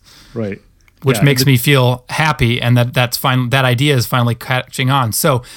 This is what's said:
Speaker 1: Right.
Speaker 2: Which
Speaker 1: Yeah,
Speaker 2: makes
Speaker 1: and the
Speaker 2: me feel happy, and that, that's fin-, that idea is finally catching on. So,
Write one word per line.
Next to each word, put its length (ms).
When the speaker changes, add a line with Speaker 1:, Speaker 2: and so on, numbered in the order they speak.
Speaker 1:
Right. 280
Speaker 2:
Which 140
Speaker 1:
Yeah, 60
Speaker 2:
makes 180
Speaker 1:
and 60
the 60
Speaker 2:
me 40
feel 520
happy, 520
and 160
that, 160
that's 240
fin-, 320
that 160
idea 300
is 120
finally 280
catching 540
on. 220
So, 300